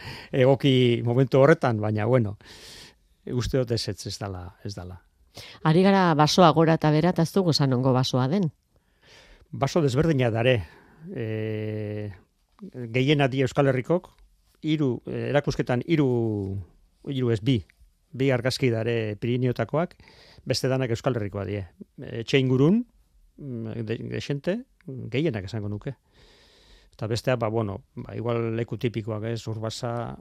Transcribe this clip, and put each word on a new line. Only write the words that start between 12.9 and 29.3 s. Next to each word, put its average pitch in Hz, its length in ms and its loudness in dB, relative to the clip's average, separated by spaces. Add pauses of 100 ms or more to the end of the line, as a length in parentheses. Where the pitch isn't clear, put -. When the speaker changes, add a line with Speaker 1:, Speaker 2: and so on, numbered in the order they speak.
Speaker 1:
di 131 120 -2
Euskal 135 300 2
Herrikok, 160 400 -2 (540)
hiru, 151 380 0
e, 120 280 -6
erakusketan 131 540 0
hiru, 151 240 2 (960)
hiru 127 280 -2
ez, 110 80 0
bi, 117 200 2 (540)
bi 135 180 0
argazki 123 360 0
dare 110 480 -2
Piriniotakoak, 123 800 -2 (440)
beste 135 280 -4
danak 131 240 -2
Euskal 117 240 -4
Herrikoa 101 280 -6
die. 98 200 -6 (560)
Etxe 135 200 2
ingurun, 135 420 4 (520)
mm, 117 500 -10
de-, 113 240 -6
dexente, 143 500 -4 (260)
gehienak 117 640 -6
esango 104 200 -8
nuke. 104 280 -8 (960)
Eta - 140 -10
bestea, 120 300 -2
ba, 117 160 -2
bueno, 107 380 -4
ba, 120 260 -14
igual 117 400 -2
leku 117 240 -6
tipikoak, 110 480 -4
ez, 113 160 -8